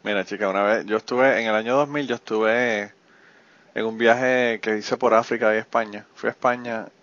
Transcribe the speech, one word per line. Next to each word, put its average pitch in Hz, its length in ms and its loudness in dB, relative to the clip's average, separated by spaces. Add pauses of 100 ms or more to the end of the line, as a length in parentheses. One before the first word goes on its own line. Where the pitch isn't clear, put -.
Mira, 104 200 -2
chica, 101 240 -4
una 98 160 0
vez, 101 220 0
yo 104 100 -2
estuve, 123 460 2
en 113 80 -4
el 107 60 0
año 113 200 0
dos 143 140 2
mil, 143 180 -6
yo 120 80 -4
estuve 110 760 0 (840)
en 110 100 -2
un 110 120 -6
viaje 120 640 2
que 110 160 -2
hice 107 180 -4
por 117 180 2
África 113 400 2
y 110 40 2
España. 107 560 -4
Fui - 140 -6
a 123 40 0
España 123 540 -4 (180)